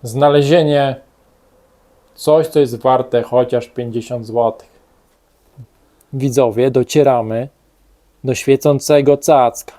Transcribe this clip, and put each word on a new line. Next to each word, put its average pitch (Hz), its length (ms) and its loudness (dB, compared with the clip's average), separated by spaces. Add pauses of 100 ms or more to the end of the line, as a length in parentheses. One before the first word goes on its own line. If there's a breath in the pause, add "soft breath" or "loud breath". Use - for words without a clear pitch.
Znalezienie 143 920 2 (1200)
coś, 156 320 2
co 156 120 0
jest 120 220 -2
warte 127 420 0
chociaż 123 440 -2
pięćdziesiąt 117 580 -10
złotych. 113 440 -2 (1400)
Widzowie, 127 580 0
docieramy 123 800 0 (720)
do 131 120 -2
świecącego 143 840 2
cacka. 135 600 0